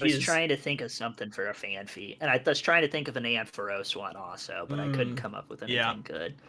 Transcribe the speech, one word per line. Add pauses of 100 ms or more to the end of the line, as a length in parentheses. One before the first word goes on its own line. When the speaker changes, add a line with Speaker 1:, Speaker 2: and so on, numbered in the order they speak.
Speaker 1:
I
was
Speaker 2:
he
is
Speaker 1:
trying
to
think
of
something
for
a
Fanfi,
and
I
was
trying
to
think
of
an
Ampharos
one
also,
but
I
couldn't
Speaker 2:
Mm,
Speaker 1:
come
up
with
Speaker 2:
yeah.
Speaker 1:
anything
good. (120)